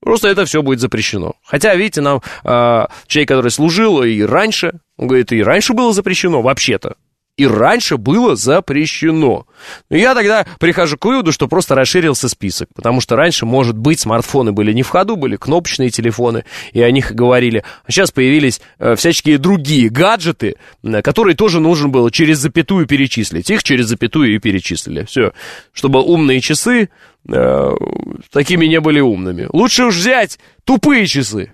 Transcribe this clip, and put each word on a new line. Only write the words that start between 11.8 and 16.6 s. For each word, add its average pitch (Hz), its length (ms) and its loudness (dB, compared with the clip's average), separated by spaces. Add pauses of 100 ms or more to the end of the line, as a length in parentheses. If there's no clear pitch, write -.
список. - 440 -8
Потому 120 280 -2
что - 120 -2
раньше, 156 300 0
может 117 320 0
быть, 139 240 0
смартфоны 117 520 0
были 104 200 2
не 120 100 0
в - 60 -4
ходу, 196 280 0
были 131 200 -4
кнопочные 139 540 -2
телефоны, 117 560 -2 (260)